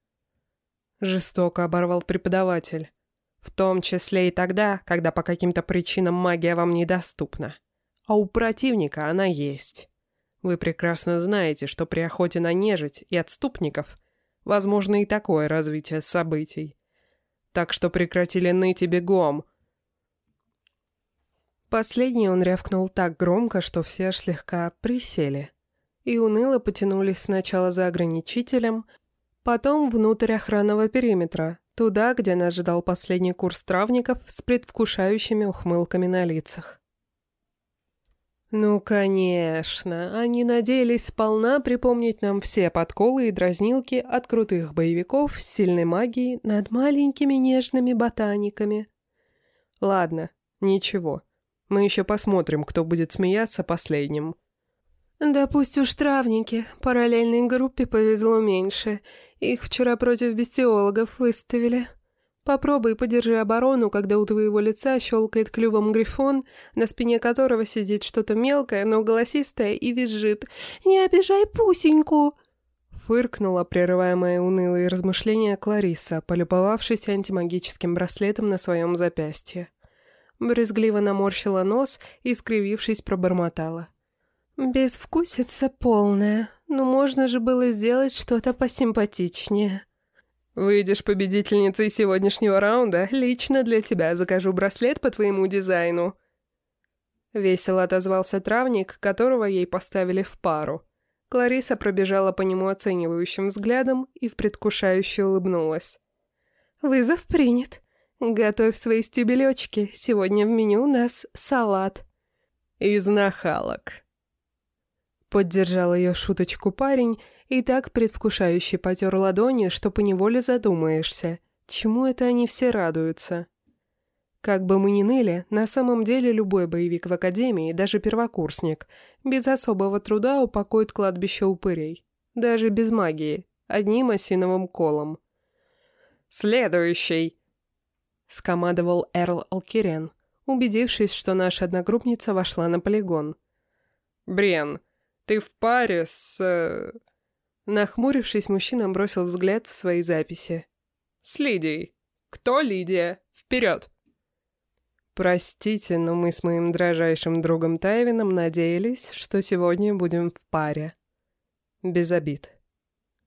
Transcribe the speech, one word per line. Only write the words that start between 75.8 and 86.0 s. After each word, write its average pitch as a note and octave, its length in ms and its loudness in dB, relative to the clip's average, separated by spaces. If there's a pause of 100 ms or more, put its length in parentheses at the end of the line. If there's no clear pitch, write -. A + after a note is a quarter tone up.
полюбовавшись F#3+ 840 0
антимагическим F3+ 840 -4
браслетом G3+ 540 -2
на F#3 100 0
своем E3+ 380 -2
запястье. E3+ 720 -4 (720)
Брезгливо A3 640 0
наморщила G3 600 0
нос A#3+ 380 0 (220)
и, B3 120 0
скривившись, G#3+ 680 -2
пробормотала: E3+ 840 -2 (680)
"Безвкусица C4 1120 0
полная, G#3 800 2 (180)